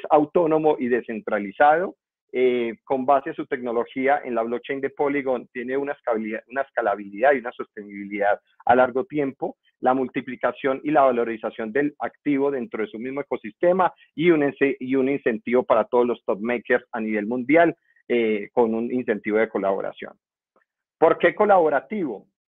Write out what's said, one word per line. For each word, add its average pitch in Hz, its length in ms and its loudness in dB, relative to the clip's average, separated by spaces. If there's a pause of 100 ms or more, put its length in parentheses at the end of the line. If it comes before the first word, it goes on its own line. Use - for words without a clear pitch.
autónomo 156 680 4
y 127 80 -2
descentralizado, 117 1080 0 (360)
eh, 123 540 0
con 131 200 -4
base 139 260 2
a - 20 -8
su 151 140 -10
tecnología 127 760 -2
en 123 120 -6
la 113 80 0
blockchain 120 360 -6
de 135 120 -4
Polygon, 135 600 -4
tiene 127 240 -8
una 139 160 -4
escalabilidad, 110 560 -4
una 135 140 -6
escalabilidad 104 720 0
y 131 60 0
una 120 120 -10
sostenibilidad 101 880 -4 (260)
a 123 100 6
largo 127 280 2
tiempo, 147 540 -6 (240)
la 127 120 2
multiplicación 127 920 -4
y 151 60 -4
la 151 100 4
valorización 117 720 -2
del 147 260 -2
activo 139 500 -2
dentro 117 320 -6
de 104 80 -6
su 110 80 -14
mismo 131 220 -8
ecosistema 170 760 0 (220)
y 165 140 2
un 156 140 4
ince-, 139 360 0
y 127 160 -4
un 131 140 2
incentivo 123 540 0
para 113 200 2
todos 123 240 2
los 117 160 -4
top 107 160 -4
makers 120 540 -2
a 117 80 -4
nivel 107 240 -2
mundial, 131 500 2 (380)
eh, 107 380 0
con 113 220 2
un 117 180 -4
incentivo 110 460 -2
de 110 100 2
colaboración. 98 640 -4 (840)
¿Por 160 200 4
qué 170 160 2
colaborativo? 170 960 0 (280)